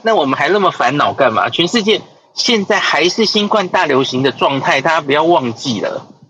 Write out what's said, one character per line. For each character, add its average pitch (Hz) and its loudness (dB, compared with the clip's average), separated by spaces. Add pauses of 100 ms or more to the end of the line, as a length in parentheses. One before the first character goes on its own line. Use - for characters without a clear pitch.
那 220 0
我 170 2
们 135 -2
还 143 0
那 196 2
么 185 2
烦 135 -2
恼 123 0
干 127 2
嘛？ 107 0
全 170 0
世 226 0
界 202 0 (320)
现 220 0
在 196 0
还 156 0
是 208 0
新 208 0
冠 208 0
大 185 0
流 135 2
行 131 -2
的 135 2
状 139 0
态， 143 0
大 156 0
家 160 0
不 139 -2
要 147 2
忘 156 2
记 113 -6
了。 - -6 (240)